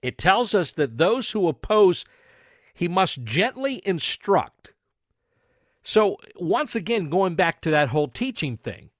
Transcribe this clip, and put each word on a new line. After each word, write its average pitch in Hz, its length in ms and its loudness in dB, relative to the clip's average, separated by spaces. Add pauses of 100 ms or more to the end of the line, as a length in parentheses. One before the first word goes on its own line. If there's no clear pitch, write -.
It 123 160 -6
tells 214 360 2
us 180 180 0
that 123 260 -2
those 208 340 2
who 196 160 0
oppose, 190 560 2 (720)
he 175 140 -2
must 175 360 0
gently 240 600 -2
instruct. - 880 -2 (1080)
So 208 360 2 (180)
once 226 400 -2
again, 202 320 -4
going 180 260 0
back 165 280 0
to 160 80 -2
that 147 180 2
whole 143 200 0
teaching 180 480 -6
thing 80 440 -14